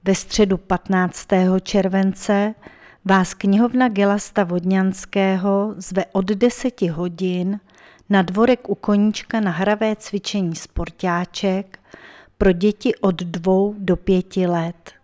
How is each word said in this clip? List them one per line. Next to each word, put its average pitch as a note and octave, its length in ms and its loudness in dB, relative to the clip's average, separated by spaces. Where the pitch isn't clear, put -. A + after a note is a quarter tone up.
Ve F#3+ 100 2
středu F#3+ 420 0
patnáctého F#3 1040 0
července G3 920 0
vás F#3+ 300 2
knihovna A#3+ 540 2
Gelasta G3+ 560 0
Vodňanského F#3+ 1300 0
zve F#3 360 -4
od F#3+ 140 0
deseti G#3+ 640 0
hodin F3+ 720 -4
na G3 120 4
dvorek A3 460 2
u G3+ 60 -2
Koníčka G#3 680 0
na G3+ 100 0
hravé G#3 460 0
cvičení F#3+ 600 -4
Sportáček F#3 1200 -4
pro F#3+ 140 4
děti G#3 420 0
od F#3+ 200 0
dvou F#3 640 0
do F3+ 180 0
pěti F#3 500 0
let. E3+ 460 -4